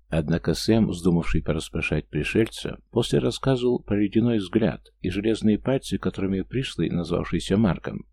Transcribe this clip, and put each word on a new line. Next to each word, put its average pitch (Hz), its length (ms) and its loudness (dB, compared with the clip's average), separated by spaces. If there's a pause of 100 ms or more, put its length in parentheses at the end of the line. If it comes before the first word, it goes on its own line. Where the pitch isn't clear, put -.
Однако 80 460 0
Сэм, 110 340 2
вздумавший 85 560 0
пораспрашать 80 640 -4
пришельца, - 720 -2 (120)
после 120 280 0
рассказывал 123 640 0
про 104 180 0
ледяной 110 360 2
взгляд 95 500 0 (140)
и 92 80 -4
железные 104 500 2
пальцы, 127 380 -2
которыми 95 440 -2
пришлый, - 480 -2
назвавшийся 87 680 -2
Марком, 80 560 0